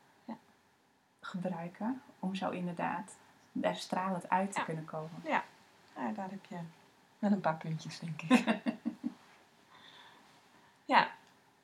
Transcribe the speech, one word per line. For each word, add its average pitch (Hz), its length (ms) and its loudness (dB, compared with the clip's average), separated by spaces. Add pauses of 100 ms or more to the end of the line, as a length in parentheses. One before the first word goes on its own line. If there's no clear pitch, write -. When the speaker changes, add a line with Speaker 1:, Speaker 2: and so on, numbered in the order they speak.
(240)
Speaker 1:
Ja. 226 120 -10 (840)
Speaker 2:
gebruiken 180 840 -4 (160)
om 190 160 -2
zo - 160 0
inderdaad 175 680 -4 (360)
daar 180 240 2
stralend 185 540 -2
uit 190 220 4
te - 60 0
Speaker 1:
Ja. 262 60 2
Speaker 2:
kunnen 160 200 -4
komen. 160 400 -8
Speaker 1:
Ja. 285 200 0 (520)
Ja, 247 160 -2
daar 196 180 -6
heb 202 140 -10
je 180 140 -10 (600)
wel 208 140 4
een 190 80 4
paar 160 160 2
puntjes, 160 420 -4
denk 165 240 -6
ik. 220 220 8
Speaker 2:
<laughs> - 360 0 (2000)
Speaker 1:
Ja. - 260 8 (540)